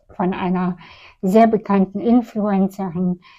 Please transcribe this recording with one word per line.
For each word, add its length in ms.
von 240
einer 440
sehr 260
bekannten 520
Influencerin. 1200